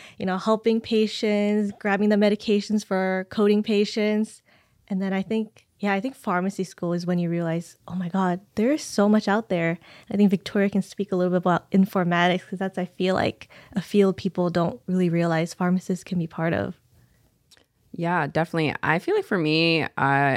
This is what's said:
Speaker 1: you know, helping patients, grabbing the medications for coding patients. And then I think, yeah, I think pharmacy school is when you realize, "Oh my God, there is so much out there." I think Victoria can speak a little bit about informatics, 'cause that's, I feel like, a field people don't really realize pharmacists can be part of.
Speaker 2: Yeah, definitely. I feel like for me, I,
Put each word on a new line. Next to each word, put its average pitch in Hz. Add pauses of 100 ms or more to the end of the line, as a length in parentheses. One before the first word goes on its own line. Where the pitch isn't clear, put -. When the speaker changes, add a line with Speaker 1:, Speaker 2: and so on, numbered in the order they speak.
(180)
Speaker 1:
you 190
know, 185
helping 220
patients, 208
grabbing 208
the 214
medications 208
for 185
coding 208
patients. 214 (460)
And 190
then 190
I 190
think, 220 (140)
yeah, 202
I 196
think 269
pharmacy 185
school -
is 175
when 180
you 170
realize, 170 (120)
"Oh 170
my 180
God, 185 (140)
there 233
is 302
so 208
much 214
out 214
there." 170 (320)
I 196
think 202
Victoria 196
can 196
speak -
a 190
little 180
bit 180
about 175
informatics, 180
'cause 185
that's, 190
I 180
feel 185
like, - (260)
a 196
field 196
people 175
don't 175
really 185
realize 170
pharmacists 180
can 180
be 165
part 165
of. - (1200)
Speaker 2:
Yeah, 170
definitely. 156
I 156
feel 349
like 415
for 202
me, 160
I, 139